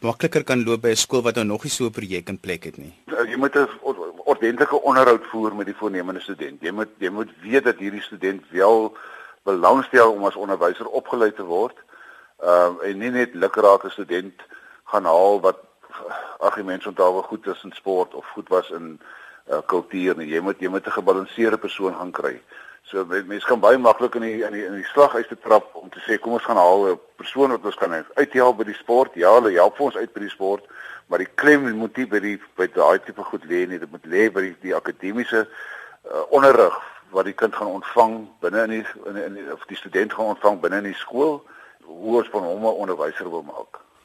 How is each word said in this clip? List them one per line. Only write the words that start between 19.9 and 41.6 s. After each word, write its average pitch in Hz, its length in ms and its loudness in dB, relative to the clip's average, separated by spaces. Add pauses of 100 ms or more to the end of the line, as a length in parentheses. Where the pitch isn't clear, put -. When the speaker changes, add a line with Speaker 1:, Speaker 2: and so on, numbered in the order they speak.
Speaker 2:
nie. 80 100 -12
Jy 78 120 -2
moet, 95 200 -6
jy 95 80 -6
moet 95 180 -6
'n 101 60 -8
gebalanseerde 98 680 0
persoon 92 380 -6
gaan 87 160 -12
kry. 65 300 -6 (420)
So, 95 220 -6
me-, 92 180 -6
mens 98 200 -12
kan 123 160 0
baie 107 180 6
maklik 120 380 4
in 117 60 -4
die, 113 240 -6
in 107 80 -6
die, 104 120 -8
in 92 100 -10
die 95 80 -10 (100)
slaghuis 139 340 4
te 117 120 -14
trap - 360 2
om 90 140 -18
te - 100 -20
sê, 110 200 -2
"Kom 117 140 -6
ons 117 100 -4
gaan - 140 0
haal 95 340 6
'n 87 80 -2 (160)
persoon 135 340 0
wat 107 160 -4
ons 101 100 -6
kan 82 300 -4 (100)
uithelp 127 420 4
by 110 60 -2
die 104 100 -8
sport." 127 420 0
Ja, 90 180 6
hulle 113 200 6
help 90 240 6
vir 143 80 0
ons 127 100 -2
uit 113 180 -8
by - 60 -14
die 101 100 -10
sport, 98 340 -4 (440)
maar 87 120 -2
die 92 160 -8
klem 139 400 4
moet 110 220 -6
nie 131 80 -4
by 104 140 -2
die, 98 200 -6 (160)
by 92 120 -2
daai 87 320 4
tipe - 240 -14
goed - 200 -10
lê 87 240 -2
nie. 90 120 -10
Dit 78 120 -14
moet 76 140 -18
lê 95 260 2
by 95 100 -4
die, 92 200 -6
die 90 140 -4
akademiese, 107 720 -4 (580)
eh, - 240 -6
onderrig 131 520 6 (280)
wat 95 160 0
die 98 80 -8
kind 107 220 -2
gaan 104 120 -6
ontvang 110 600 0 (140)
binne 95 220 -2
in 110 60 -4
die, 110 160 -6 (200)
in, 101 100 -12
in 98 180 -10
die, 98 200 -12
of - 140 -16
die 95 100 -14
student 95 360 -4
gaan 110 120 -4
ontvang 104 340 2
binne 85 180 -2
in 104 60 -4
die 98 100 -8
skool, 143 500 -2 (380)